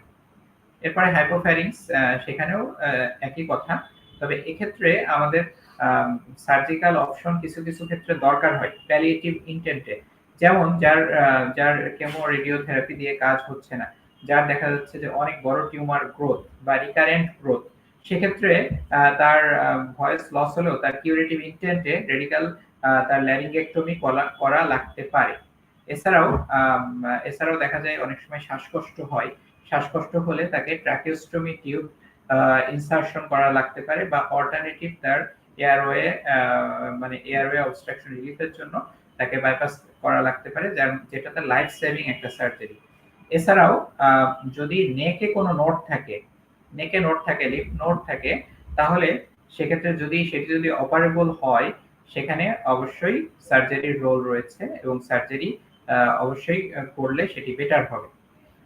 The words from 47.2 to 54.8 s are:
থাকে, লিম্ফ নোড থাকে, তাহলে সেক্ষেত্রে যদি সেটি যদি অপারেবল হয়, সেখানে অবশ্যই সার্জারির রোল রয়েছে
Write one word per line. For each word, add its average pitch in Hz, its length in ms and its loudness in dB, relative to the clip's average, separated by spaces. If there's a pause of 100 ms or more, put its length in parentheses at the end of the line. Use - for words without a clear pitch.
থাকে, 147 180 -2
লিম্ফ 131 380 -4
নোড 170 140 2 (100)
থাকে, 143 360 -4 (340)
তাহলে 165 500 2 (240)
সেক্ষেত্রে 165 460 -2
যদি 156 280 -2
সেটি 160 280 -4
যদি 160 180 0
অপারেবল 165 600 2
হয়, 131 420 0 (360)
সেখানে 160 460 -4 (100)
অবশ্যই 165 600 -2 (140)
সার্জারির 139 640 0
রোল 127 220 2
রয়েছে 123 580 -6